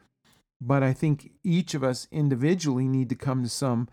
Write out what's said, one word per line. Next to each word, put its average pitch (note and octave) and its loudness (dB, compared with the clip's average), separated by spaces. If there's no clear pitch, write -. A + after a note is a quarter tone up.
but C3+ 0
I C3 2
think D3 -2
each F3 0
of C3+ -2
us B2+ -2
individually C#3+ 0
need C3 0
to B2+ 0
come C3 -2
to A#2+ -2
some A#2+ -2